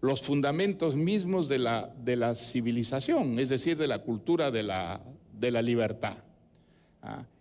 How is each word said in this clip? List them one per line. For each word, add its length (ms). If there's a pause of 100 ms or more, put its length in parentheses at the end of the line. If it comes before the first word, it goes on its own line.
los 220
fundamentos 720
mismos 540
de 100
la, 400
de 180
la 180
civilización, 1040
es 100
decir, 280
de 100
la 140
cultura 500
de 140
la, 360 (320)
de 180
la 120
libertad. 560 (840)
Ah, 220 (160)